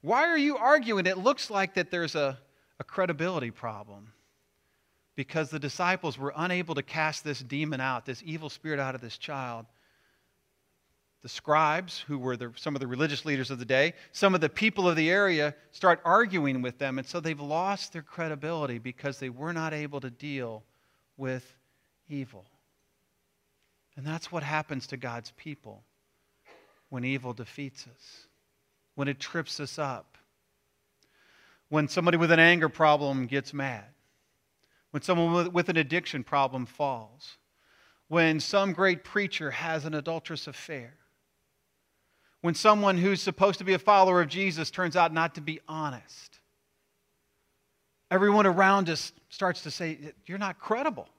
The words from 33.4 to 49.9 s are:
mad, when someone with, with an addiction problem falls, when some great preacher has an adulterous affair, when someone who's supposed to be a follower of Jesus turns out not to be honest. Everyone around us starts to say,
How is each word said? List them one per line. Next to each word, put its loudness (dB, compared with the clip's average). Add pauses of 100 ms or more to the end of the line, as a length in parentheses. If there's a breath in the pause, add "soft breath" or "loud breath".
mad, -8 (1040)
when -6
someone 2
with, 2
with 0
an 0
addiction -2
problem -2
falls, -8 (680 soft breath)
when 4
some 0
great 2
preacher -4
has -4
an -6
adulterous -6
affair, -14 (1500)
when 0
someone 6
who's 2
supposed 2
to -10
be 2
a 2
follower 6
of 2
Jesus -4
turns -4
out 4
not 0
to -12
be -8
honest. -10 (1700)
Everyone 6
around 6
us -4 (180)
starts -2
to -10
say, -8 (140)